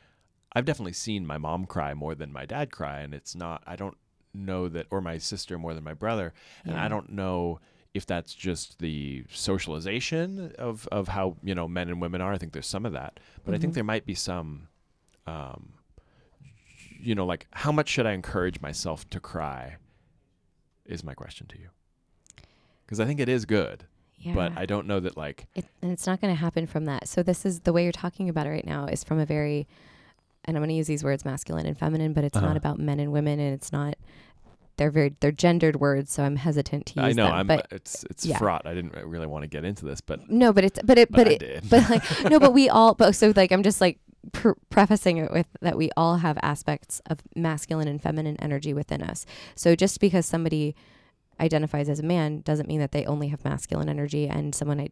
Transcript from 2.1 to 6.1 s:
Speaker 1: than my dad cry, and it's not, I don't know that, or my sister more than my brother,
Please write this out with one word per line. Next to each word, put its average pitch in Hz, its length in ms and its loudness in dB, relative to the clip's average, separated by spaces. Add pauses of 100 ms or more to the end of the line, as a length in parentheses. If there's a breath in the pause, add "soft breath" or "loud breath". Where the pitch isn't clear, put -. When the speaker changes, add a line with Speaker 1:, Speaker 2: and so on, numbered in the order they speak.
Speaker 1:
than 71 160 -12
my 67 160 -14
dad 139 240 -8
cry, 71 300 -10
and 73 120 -14
it's - 220 -16
not, 85 320 -10
I 87 80 -14
don't 98 220 -12 (360)
know 92 360 -6
that, 82 200 -10
or 98 120 -4
my 82 180 -8
sister 90 400 -10
more 82 160 -8
than 78 80 -12
my 78 100 -12
brother, 95 400 -6 (320 soft breath)